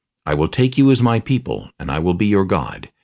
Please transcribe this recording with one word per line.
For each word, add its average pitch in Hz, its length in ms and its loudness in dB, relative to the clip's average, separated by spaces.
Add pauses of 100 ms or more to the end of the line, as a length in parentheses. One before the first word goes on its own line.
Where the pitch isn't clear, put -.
(240)
I 73 100 -2
will 76 140 0
take 131 280 0
you 135 140 4
as 127 120 2
my 117 180 2
people, 80 580 -4
and - 120 -8
I 73 80 -4
will 90 160 0
be 104 120 0
your 98 180 2
God. 90 460 -4 (140)